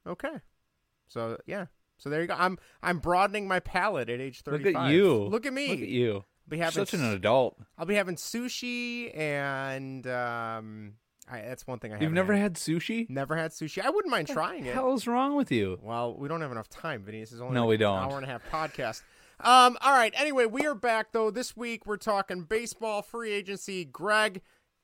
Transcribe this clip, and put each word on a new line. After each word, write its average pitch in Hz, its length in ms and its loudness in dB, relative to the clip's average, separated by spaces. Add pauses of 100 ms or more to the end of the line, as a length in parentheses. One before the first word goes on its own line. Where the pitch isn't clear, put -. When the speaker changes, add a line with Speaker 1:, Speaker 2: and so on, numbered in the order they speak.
Speaker 1:
okay." 240 360 -8 (680)
So, 117 380 -6
yeah. 185 200 -8 (300)
So - 140 -10
there 156 100 0
you 175 60 0
go. 196 100 -4
I'm, - 220 2 (240)
I'm 180 160 0
broadening 190 500 2
my 185 120 2
palate 175 500 -2
at 120 100 -4
age 131 240 -10
Speaker 2:
Look 147 120 -2
at 143 80 -4
Speaker 1:
thirty-five. 143 280 4
Speaker 2:
you. 175 220 8
Speaker 1:
Look 190 320 0
at 262 80 -4
me. 277 160 -2
Speaker 2:
Look 156 100 -2
at - 80 -6
you. 113 380 0 (200)
Speaker 1:
Be 151 120 -6
having 165 140 0
Speaker 2:
Such 190 200 -2
an 156 140 2
Speaker 1:
s-, 107 80 2
Speaker 2:
adult. 110 440 4 (200)
Speaker 1:
I'll 165 80 -8
be 202 80 0
having 185 220 0
sushi 240 1000 -6
and, 135 880 -4
um, 113 840 -6 (340)
I, 117 140 -12
that's 123 260 -12
one 123 120 -8
thing 110 140 -12
I - 20 -8
Speaker 2:
You've 107 80 -6
Speaker 1:
haven't 160 140 0
Speaker 2:
never 190 180 2
Speaker 1:
had. 202 80 4
Speaker 2:
had 196 140 0
sushi? 226 520 -2
Speaker 1:
Never 139 260 -4
had 160 180 -2
sushi. 160 300 -8
I 247 60 -2
wouldn't 381 240 0
mind 170 160 0
Speaker 2:
The 285 60 -6
Speaker 1:
trying 202 320 -4
it. 247 80 -4
Speaker 2:
hell's 262 320 0
wrong 262 300 0
with 277 140 0
you? 98 300 0
Speaker 1:
Well, 117 340 -4
we 139 140 -8
don't 165 140 -4
have 135 100 -6
enough 110 160 -8
time, 139 340 -10
Vinny. 107 180 -12
This 110 120 -14
is 117 80 -16
only 127 140 -4
Speaker 2:
No, 120 80 4
Speaker 1:
like 113 80 6
Speaker 2:
we 110 60 8
Speaker 1:
an 107 40 4
Speaker 2:
don't. 101 180 4
Speaker 1:
hour 135 200 -2
and 131 80 -8
a - 20 -8
half 120 220 -8
podcast. 147 500 -4 (400)
Um, 247 400 8
all 269 140 6
right. 226 240 6
Anyway, 269 260 2
we 254 220 0
are 294 80 0
back, 220 380 0
though. 220 180 2
This 240 260 -6
week, 233 300 -8
we're 208 100 -4
talking 190 460 -2
baseball, 220 580 -4
free 226 320 -8
agency. 196 540 -6
Greg 202 560 0 (420)